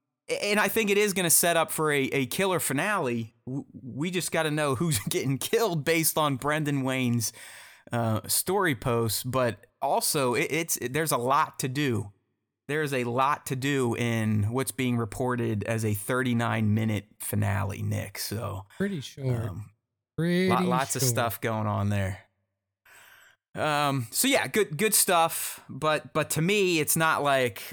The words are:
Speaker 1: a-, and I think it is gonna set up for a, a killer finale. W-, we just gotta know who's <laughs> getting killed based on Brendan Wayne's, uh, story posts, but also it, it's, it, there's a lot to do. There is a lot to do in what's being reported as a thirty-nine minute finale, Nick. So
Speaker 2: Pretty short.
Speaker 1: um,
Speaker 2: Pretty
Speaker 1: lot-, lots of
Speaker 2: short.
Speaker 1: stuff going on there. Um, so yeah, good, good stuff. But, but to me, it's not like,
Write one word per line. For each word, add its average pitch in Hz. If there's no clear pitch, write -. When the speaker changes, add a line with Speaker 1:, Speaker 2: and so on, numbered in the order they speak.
Speaker 1:
a-, -
and 208
I 202
think 208
it 202
is 208
gonna 180
set 170
up 160
for 156
a, 143
a 135
killer 185
finale. 139
W-, 135
we 131
just 175
gotta 156
know 151
who's 160
<laughs> -
getting 131
killed 190
based 165
on 147
Brendan 143
Wayne's, 127
uh, 113
story 185
posts, 117
but 123
also 143
it, 160
it's, 165
it, -
there's 151
a 143
lot 139
to 143
do. 123
There 151
is 139
a 123
lot 131
to 135
do 127
in 110
what's 123
being 123
reported 117
as 113
a 107
thirty-nine 117
minute 110
finale, 98
Nick. 101
So 101
Speaker 2:
Pretty 190
short. 123
Speaker 1:
um, 101
Speaker 2:
Pretty 175
Speaker 1:
lot-, 123
lots 127
of 123
Speaker 2:
short. 127
Speaker 1:
stuff 117
going 110
on 101
there. 95
Um, 139
so -
yeah, 262
good, 156
good 214
stuff. -
But, 151
but 151
to 156
me, 185
it's 147
not 156
like, 135